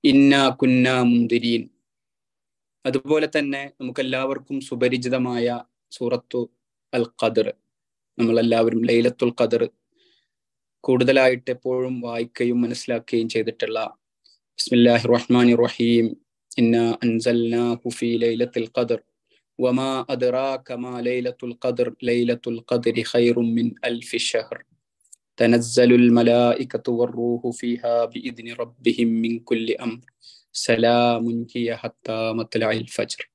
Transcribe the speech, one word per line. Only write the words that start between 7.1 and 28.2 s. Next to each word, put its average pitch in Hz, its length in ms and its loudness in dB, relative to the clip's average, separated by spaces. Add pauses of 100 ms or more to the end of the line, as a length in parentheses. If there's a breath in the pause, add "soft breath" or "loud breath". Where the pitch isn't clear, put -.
ഖദർ, 110 300 0 (680)
നമ്മളെല്ലാവരും 113 640 2
ലൈലത്തുൽ 120 560 0
ഖദർ 117 280 0 (1120)
കൂടുതലായിട്ട് 127 680 4
എപ്പോഴും 127 500 -4
വായിക്കുകയും 120 600 -4
മനസ്സിലാക്കുകയും 117 680 -4
ചെയ്തിട്ടുള്ള, 110 680 -6 (380 soft breath)
"ബിസ്മില്ലാഹിർ 120 760 2
റഹ്മാനിർ 120 460 4
റഹീം, 117 580 0 (420)
ഇന്നാ 117 460 2
അൻസൽനാഹു 117 840 -2
ഫീ 117 280 -4
ലൈലത്തുൽ 117 520 -2 (100)
ഖദർ, 120 240 -2 (580)
വമാ 131 480 -2
അദ്റാക 127 640 -4
മാ 123 260 -10
ലൈലത്തുൽ 123 560 -6 (100)
ഖദർ, 123 380 -2
ലൈലത്തുൽ 120 600 -2 (100)
ഖദ്രി 117 280 0
ഖൈറും 120 540 2
മിൻ 117 160 0 (120)
അൽഫി 120 340 -6
ശഹർ, - 480 -6 (760)
തനസ്സലുൽ 120 680 4
മലായികത്തു 120 840 2
വറൂഹു 120 600 -2
ഫീഹാ 120 540 -2
ബിഇദ്നി 117 480 -12